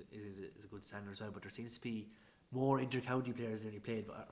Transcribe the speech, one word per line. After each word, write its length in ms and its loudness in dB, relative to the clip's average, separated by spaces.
is, 260 -8
is 60 -14
a 20 -14
good 160 -10
standard 300 -6
as 80 -8
well, 120 -4
but 80 -8
there 80 -8
seems 260 -6
to 60 -10
be 260 -2
more 280 8
inter-county 520 4
players 300 0
than 100 -4
he 80 -6
played, 260 0